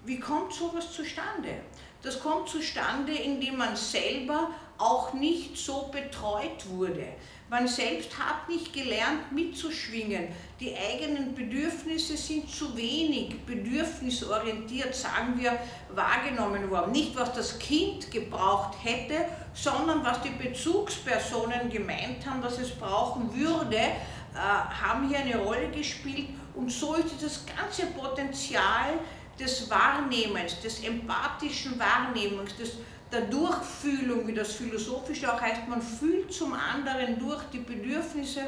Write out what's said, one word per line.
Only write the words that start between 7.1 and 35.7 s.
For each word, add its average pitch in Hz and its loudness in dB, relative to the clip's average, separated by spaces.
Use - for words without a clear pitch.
Man 247 4
selbst 247 0
hat 285 -2
nicht 339 -2
gelernt, 262 0
mitzuschwingen. 220 -2
Die 247 -6
eigenen 254 -2
Bedürfnisse 302 -2
sind 302 -2
zu 254 -4
wenig 240 0
bedürfnisorientiert, 247 -2
sagen 240 0
wir, 240 2
wahrgenommen 202 2
worden. 185 4
Nicht, 302 2
was 247 2
das 226 -2
Kind 359 2
gebraucht 202 2
hätte, 294 2
sondern 285 4
was 240 2
die 269 -2
Bezugspersonen 247 2
gemeint 226 -2
haben, 262 -2
dass 247 -2
es 254 -2
brauchen 226 0
würde, 311 2
äh, - 0
haben 202 2
hier 277 2
eine 254 2
Rolle 233 2
gespielt. 277 -4
Und 247 0
so 302 0
ist 320 6
dieses 294 -4
ganze 370 -2
Potenzial 262 2
des 254 -2
Wahrnehmens, 214 4
des 226 -6
empathischen 233 -2
Wahrnehmens, 208 2
des, 233 -6
der 233 0
Durchfühlung, 254 2
wie 220 0
das 214 0
philosophisch 247 -4
auch 240 4
heißt, 233 0